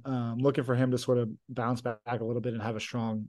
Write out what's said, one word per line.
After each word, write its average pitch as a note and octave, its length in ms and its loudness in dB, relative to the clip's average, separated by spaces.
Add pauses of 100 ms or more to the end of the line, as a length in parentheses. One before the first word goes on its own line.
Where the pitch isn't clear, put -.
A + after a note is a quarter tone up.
um, A#2+ 340 -2
looking C3+ 240 4
for B2 120 2
him B2+ 160 4
to B2+ 60 2
sort B2 220 2
of A2+ 100 2 (200)
bounce A#2+ 320 0
back A2+ 260 -4
a A#2 160 -2
little A#2 180 0
bit A#2 120 -2
and A2 80 -4
have A2 140 -2
a G#2 40 -4
strong, A2 500 -2